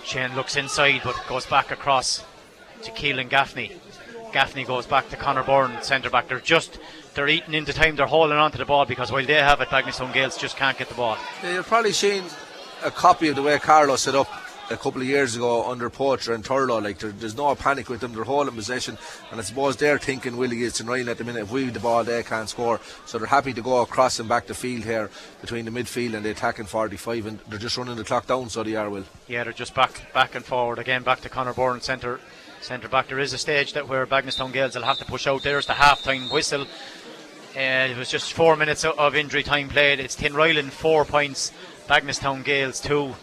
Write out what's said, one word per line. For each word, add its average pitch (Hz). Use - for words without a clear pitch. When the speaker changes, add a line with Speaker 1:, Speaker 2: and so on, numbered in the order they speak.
Speaker 1:
Shane 127
looks 131
inside, 139
but -
goes 127
back 139
across -
to -
Keelan 131
Gaffney. 135
Gaffney 135
goes 123
back 135
to -
Conor 135
Byrne, 131
centre 127
back. 123
They're 127
just, -
they're 143
eating 160
into 147
time. 151
They're 139
holding 151
on 151
to -
the 127
ball, 143
because 123
while 135
they 139
have 143
it, 127
Bagenalstown 127
Gales 131
just -
can't 135
get 127
the 117
ball. 113
Speaker 2:
Yeah, 180
you're 180
probably 220
seeing 202
a 156
copy 170
of 143
the 139
way 147
Carlow 147
set 135
up 135
a 113
couple 131
of 127
years 135
ago 117
under 120
Poacher 131
and 110
Turlough. 127
Like, 104
there, 107
there's 107
no 143
panic 135
with 120
them. 120
They're 110
holding 135
possession, 113
and 110
I 110
suppose 127
they're 147
thinking, 127
Willie, 123
it's 113
in 113
Ryan 123
at 113
the 113
minute. 117
If 101
we 135
have 123
the 110
ball, 117
they 117
can't 110
score. 117
So -
they're 110
happy 135
to 113
go 123
across 123
and 110
back 120
the 113
field 120
here 110
between 117
the 110
midfield 120
and 104
the 107
attacking 117
forty-five, 110
and 110
they're 107
just 113
running 123
the 107
clock 123
down, 127
so 113
they 107
are, 107
Will. 98
Speaker 1:
Yeah, 120
they're 113
just -
back, -
back 131
and 120
forward 120
again, 127
back -
to 127
Conor 127
Byrne, 123
centre, 127
centre 120
back. 131
There 135
is 135
a 127
stage 143
that 143
where 131
Bagenalstown 131
Gales 135
will 120
have 135
to -
push 127
out. 135
There's 143
the 127
half-time 131
whistle. 143
Uh, 131
it 120
was 123
just -
four 165
minutes 151
o-, 160
of 147
injury 143
time 143
played. 143
It's 131
Tinryland 151
four 160
points, 143
Bagenalstown 139
Gales 135
two. 143